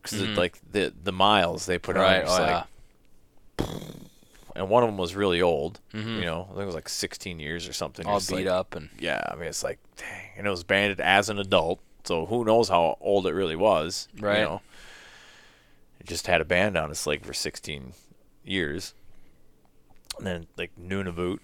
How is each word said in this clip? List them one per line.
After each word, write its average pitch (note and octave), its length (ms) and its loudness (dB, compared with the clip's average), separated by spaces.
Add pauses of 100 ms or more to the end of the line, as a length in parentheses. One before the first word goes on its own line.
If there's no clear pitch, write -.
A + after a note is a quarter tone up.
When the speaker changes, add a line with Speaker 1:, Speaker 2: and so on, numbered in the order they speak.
Speaker 1:
'cause - 180 -8
Speaker 2:
Mm-hmm. G#2 140 -2
Speaker 1:
it, G2+ 40 0
like, F2+ 220 0 (120)
the, F#2 200 2 (120)
the F#2+ 80 -2
miles F#2 560 4
they F#2 100 2
put F2 200 -4
on, F#2+ 60 4
Speaker 2:
Right, F#2+ 200 6
Speaker 1:
it's D2 80 0
Speaker 2:
oh, F#2 100 4
Speaker 1:
like, E2 240 0 (920)
Speaker 2:
yeah. - 60 -2 (920)
Speaker 1:
and F#2+ 140 -4
one A#2 120 8
of A#2 80 4
'em G#2 80 -4
was F2+ 160 -2
really F#2+ 280 2
old, E2+ 380 2 (140)
Speaker 2:
Mm-hmm. A2 260 -6
Speaker 1:
you F#2 60 -4
know, E2+ 200 -4
I F#2+ 80 -18
think F#2+ 100 -8
it - 20 -6
was, F#2 100 -6
like, D2+ 140 -10
sixteen - 500 -8
years D#2+ 280 -6
or - 60 -10
something. D#2+ 340 -8
Speaker 2:
All G#2 100 2
Speaker 1:
It's F#2 140 -4
Speaker 2:
beat F#2 60 -2
Speaker 1:
like, F#2+ 100 -2
Speaker 2:
up F#2 280 -2
and D#2 220 -12
Speaker 1:
yeah, C#2+ 240 -2 (100)
I - 40 -10
mean, E2+ 140 -10
it's - 140 -6
like, - 140 -6 (200)
dang, - 400 -16
and G2+ 100 -4
it - 20 0
was F2 140 -4
banded G2 360 2
as G2 300 4
an G#2 80 -4
adult, F#2+ 420 2 (240)
so E2 220 0
who A#2 180 -2
knows A2 260 4
how E2+ 300 4
old F#2+ 280 2
it D#2+ 60 0
really E2+ 220 0
was, F2+ 520 2 (120)
Speaker 2:
Right. G#2 200 2
Speaker 1:
you G#2+ 60 2
know? E2+ 160 -4 (1400)
It - 80 -20
just E2+ 180 -8
had F2 160 4
a D#2+ 40 -4
band F#2 320 2
on D#2 120 0
its D2+ 160 -8
leg D2+ 180 -2
for - 100 -12
sixteen C2+ 600 -8 (500)
years, F2 520 -4 (1200)
and - 80 -12
then, F2 220 -6 (100)
like, F2 140 -8 (100)
Nunavut F2+ 640 -4